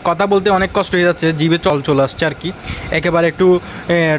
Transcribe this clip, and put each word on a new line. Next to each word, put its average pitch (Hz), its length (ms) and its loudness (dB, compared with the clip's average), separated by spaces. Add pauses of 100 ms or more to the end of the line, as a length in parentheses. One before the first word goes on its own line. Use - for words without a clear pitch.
কথা 175 220 0
বলতে 202 240 2
অনেক 190 240 0
কষ্ট 196 200 -2
হয়ে 175 100 2
যাচ্ছে, 165 280 0
জিভে 160 260 2
চল 147 240 0
চলে 135 200 2
আসছে 135 240 -2
আর 147 140 -4
কি। 180 120 -8 (380)
একেবারে 170 380 0
একটু, 180 320 2 (280)
এ, 165 300 2